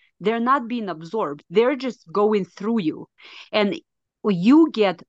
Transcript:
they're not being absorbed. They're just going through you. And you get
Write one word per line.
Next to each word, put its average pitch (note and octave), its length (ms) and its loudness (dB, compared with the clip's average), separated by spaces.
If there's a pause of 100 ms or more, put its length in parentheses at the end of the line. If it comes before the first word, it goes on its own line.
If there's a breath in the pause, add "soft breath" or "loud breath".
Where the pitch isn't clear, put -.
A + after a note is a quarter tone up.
(200)
they're A3+ 200 -2
not B3+ 280 0
being A3 220 -6
absorbed. E3 600 -6
They're A#3 260 2
just B3 360 -8
going G#3 340 2
through A3 360 -4
you. D#3 260 -6 (440 loud breath)
And G#3 280 0 (440)
you A#3 480 4
get G3 380 0